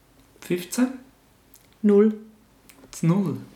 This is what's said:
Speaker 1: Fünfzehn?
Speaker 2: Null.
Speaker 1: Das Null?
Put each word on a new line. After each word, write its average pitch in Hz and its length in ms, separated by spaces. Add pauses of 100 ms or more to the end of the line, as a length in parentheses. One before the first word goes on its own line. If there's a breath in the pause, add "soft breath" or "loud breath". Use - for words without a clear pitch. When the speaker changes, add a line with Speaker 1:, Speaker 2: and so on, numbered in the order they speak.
(400)
Speaker 1:
Fünfzehn? - 580 (840)
Speaker 2:
Null. 208 320 (760)
Speaker 1:
Das - 140
Null? 165 320 (200)